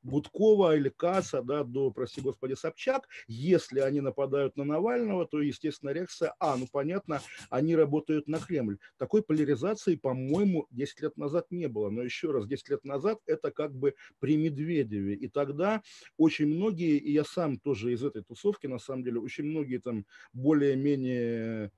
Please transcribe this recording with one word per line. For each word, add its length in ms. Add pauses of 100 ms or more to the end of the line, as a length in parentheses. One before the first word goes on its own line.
Гудкова 720
или 120
Каса, 520
да, 220
до, 280
прости 300
господи, 320
Собчак, 560 (180)
если 520
они 200
нападают 560
на 80
Навального, 640
то, 160
естественно, 480
реакция: 500
«А, 160
ну, 160
понятно, 480 (300)
они 260
работают 520
на 120
Кремль». 380 (200)
Такой 260
поляризации, 720
по-моему, 760
десять 320
лет 160
назад 320
не 180
было. 220
Но 140
еще 280
раз, 160
десять 220
лет 160
назад 400
это 260
как 220
бы 220 (240)
при 180
Медведеве. 800
И 120
тогда 540 (340)
очень 300
многие, 520
и 140
я 140
сам 320
тоже 340
из 120
этой 200
тусовки, 440
на 120
самом 240
деле, 160
очень 260
многие 340
там 260 (260)
более-менее 1500